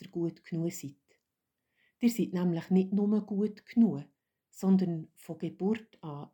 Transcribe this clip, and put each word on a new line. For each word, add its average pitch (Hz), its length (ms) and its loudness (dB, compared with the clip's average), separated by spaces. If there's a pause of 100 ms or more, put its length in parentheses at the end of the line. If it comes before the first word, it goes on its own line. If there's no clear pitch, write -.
ihr - 80 -18
gut 170 340 -6
genug 170 300 -4
seid. - 240 -14 (1040)
Ihr 240 80 4
seid 185 240 -2
nämlich 175 360 0
nicht 185 220 4
nur 208 340 2
gut 208 400 -4
genug, 165 380 2 (460)
sondern 180 680 0
von - 220 -14
Geburt 196 680 -4
an 147 300 -12